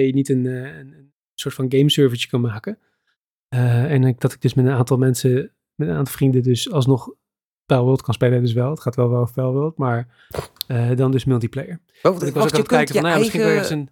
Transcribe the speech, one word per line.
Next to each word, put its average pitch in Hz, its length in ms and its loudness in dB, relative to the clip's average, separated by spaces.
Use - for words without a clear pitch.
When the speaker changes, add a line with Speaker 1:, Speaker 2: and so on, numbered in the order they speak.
Speaker 1:
niet 139 140 0
een, 127 180 0
eh, 127 60 -4
een, 139 200 -20
een 139 140 -20
soort - 200 -8
van 131 140 -4
game 139 220 4
servertje 127 380 2
kan 123 120 -2
maken. 120 380 -6
Eh, 123 440 2
en 131 120 4
ik, 127 160 0
dat 131 120 0
ik - 80 -18
dus 123 140 0
met 127 120 4
een 135 60 2
aantal 127 240 0
mensen, 131 540 0
met 151 140 -4
een 170 80 -2
aantal 143 180 -4
vrienden 131 280 2
dus 127 300 0
alsnog 135 380 0
Palworld 127 360 2
kan 117 120 -4
spelen, 123 280 2
dus 120 100 0
wel. 123 180 -2
Het 156 100 -8
gaat - 160 -6
wel, 123 140 2
wel 120 100 0
over 120 140 -2
Palworld, 135 440 -4
maar, 120 300 -2
eh, 120 300 0
dan 131 140 2
dus 131 140 0
multiplayer. 131 560 -4
Speaker 2:
Oh, - 60 -20
Speaker 1:
Want 175 240 2
ik 135 80 -6
was - 80 2
Speaker 2:
wacht, 151 160 2
Speaker 1:
ook 143 140 0
aan 165 60 4
Speaker 2:
je 151 60 2
Speaker 1:
het - 80 -8
kijken - 20 -8
Speaker 2:
kunt - 0 -
Speaker 1:
van, - 20 2
Speaker 2:
je 175 60 2
Speaker 1:
nou 170 100 0
ja, 160 60 2
misschien 220 220 0
kan 214 100 2
je 156 60 2
Speaker 2:
eigen, 156 200 -2
Speaker 1:
ergens 143 160 -8